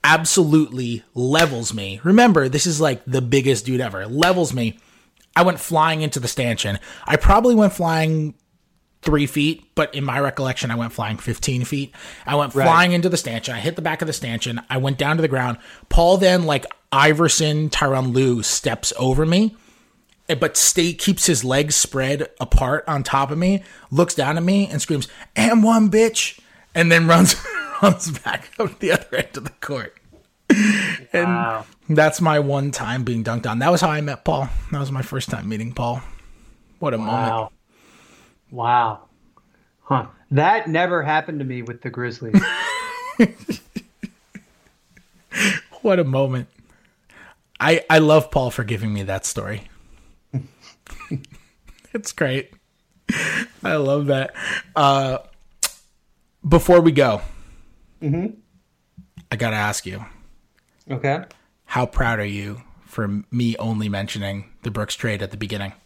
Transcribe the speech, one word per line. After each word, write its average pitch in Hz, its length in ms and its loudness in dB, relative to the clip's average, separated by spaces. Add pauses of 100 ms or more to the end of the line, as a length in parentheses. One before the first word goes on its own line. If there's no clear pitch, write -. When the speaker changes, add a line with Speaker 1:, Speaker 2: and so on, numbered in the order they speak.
Speaker 1:
absolutely 151 1000 2 (100)
levels 127 600 0
me. 98 300 -8
Remember, 185 440 6
this 143 180 0
is, 151 140 -2
like, 139 260 0
the 127 160 0
biggest 123 440 2
dude 127 140 0
ever. 98 260 -8
Levels 160 480 0
me. 117 240 -4 (580)
I 175 60 4
went 175 180 2
flying 156 420 0
into 143 180 -4
the 120 80 -6
stanchion. 113 500 -4 (280)
I 151 100 2
probably 226 380 6
went 208 180 6
flying 160 600 0 (680)
three 147 240 2
feet, 151 380 -2 (120)
but 151 180 0
in 139 80 -6
my 131 160 -2
recollection, 135 540 -4
I - 20 -2
went 117 180 -6
flying 107 260 -6
fifteen 123 460 -4
feet. 139 300 -6 (320)
I 143 80 -2
went 143 220 0
Speaker 2:
Right. 135 80 2
Speaker 1:
flying 170 260 6
into 175 180 2
the 170 80 0
stanchion. 117 380 -6
I 110 60 -8
hit 160 160 -4
the 170 60 -8
back 160 200 -4
of 156 60 -4
the 151 40 -4
stanchion. 117 560 -6
I 131 100 -2
went 135 200 -2
down 147 180 0
to 160 60 0
the 160 60 0
ground. 123 300 -2 (300)
Paul 175 280 6
then, 180 300 4
like 147 200 0 (240)
Iverson, 151 800 4
Tyronn 131 420 0
Lue 123 300 2
steps - 560 -4
over 131 260 2
me, 196 300 2 (720)
eh, 160 60 0
but 151 220 -2
stay, 170 380 2
keeps - 320 0
his 147 180 0
legs 143 320 0
spread 135 520 -2 (120)
apart 131 480 2
on 143 160 -2
top 139 260 0
of 151 80 -4
me, 190 240 0 (300)
looks 165 240 2
down 147 200 0
at 170 60 -2
me 196 240 2
and - 160 -6
screams, 147 240 -4 (300)
"And 220 260 4
one, 220 260 6
bitch," 226 520 2 (340)
and 165 160 2
then 165 160 6
runs, 170 300 6 (240)
<laughs> - 220 -6
runs 180 360 2
back - 400 -8
up 208 220 -6
the 180 100 -2
other - 260 -2
end - 200 -6
of 135 80 -12
the 143 60 -12 (100)
court. 127 340 -10 (560)
And 196 760 0
Speaker 2:
Wow. 117 380 -4 (220)
Speaker 1:
that's 156 320 2
my 156 200 2
one 139 320 -2
time 123 320 -6
being 117 180 -2
dunked 117 240 -4
on. 113 140 -4
That 147 100 2
was 175 100 4
how 175 100 2
I 151 100 -2
met 147 240 -8
Paul. 135 240 -2 (240)
That 143 80 -6
was 135 100 -6
my 131 120 -6
first 127 280 -8
time - 180 -8
meeting 110 240 -8
Paul. 120 300 -6 (800)
What 139 140 -2
a 113 40 -4
moment. 110 140 -4
Speaker 2:
Wow. 113 400 -4 (960)
Wow. 120 500 0 (840)
Huh. 123 240 -2 (240)
That 170 400 2
never 170 320 0
happened 156 380 -2
to 135 40 -6
me 127 160 -8
with 120 220 -14
the 123 80 -8
Grizzlies. 120 500 0 (760)
Speaker 1:
<laughs> 233 100 6 (2500)
What 190 160 2
a 170 60 2
moment. 131 440 -2 (1120)
I, 165 300 2
I 160 80 8
love 156 320 6
Paul 123 200 0
for 117 140 -6
giving 107 300 -4
me 101 80 -4
that 95 240 -6
story. 101 420 -8 (640)
<laughs> 135 80 -4 (1500)
It's 208 200 -10
great. 135 400 -4 (1120)
I 175 140 -2
love 143 300 0
that. 135 280 -2 (400)
Uh, 139 440 2 (1300)
before 170 320 6
we 165 120 4
go, 131 280 2 (840)
Speaker 2:
Mm-hmm. 165 360 -4 (920)
Speaker 1:
I 117 60 -6
gotta 110 200 -4
ask 104 300 -4
you. 98 180 -12 (880)
Speaker 2:
Okay. 139 340 -4 (420)
Speaker 1:
How 127 200 -2
proud 117 320 -2
are 104 60 -4
you 101 380 -10 (240)
for 104 440 -6
me 120 280 -2
only 107 300 -4
mentioning 98 640 -8 (120)
the 117 80 -6
Brooks 101 240 -6
trade 104 280 -6
at 98 80 -10
the 104 60 -14
beginning? 101 360 -8 (140)